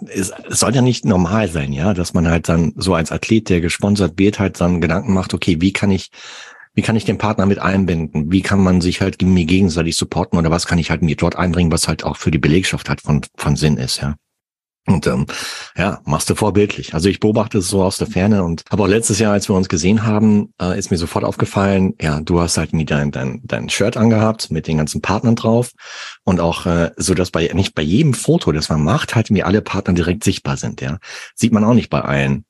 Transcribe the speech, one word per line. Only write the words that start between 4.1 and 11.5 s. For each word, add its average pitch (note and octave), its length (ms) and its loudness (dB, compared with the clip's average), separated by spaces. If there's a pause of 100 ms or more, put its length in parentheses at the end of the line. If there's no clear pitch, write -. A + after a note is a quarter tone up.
wird, G2+ 180 2
halt F#2 240 -2
dann F2 180 2
Gedanken E2 320 0
macht, F#2 220 0
okay, F2 260 0
wie F#2+ 140 2
kann G2+ 160 0
ich, F#2+ 220 -2 (640)
wie G#2 80 0
kann A2+ 120 0
ich G#2+ 100 -2
den G#2+ 120 -2
Partner G#2 300 0
mit G2 100 2
einbinden? E2 760 0
Wie F#2+ 120 2
kann G2 180 2
man F#2 180 4
sich F2 220 0
halt G2 220 -2
mir F2+ 220 4
gegenseitig E2 520 2
supporten - 400 -2
oder E2 140 2
was E2+ 160 -2
kann E2+ 100 0
ich D#2+ 140 0
halt D#2+ 100 -2
mir D2+ 140 0
dort E2+ 200 0
einbringen, E2+ 360 2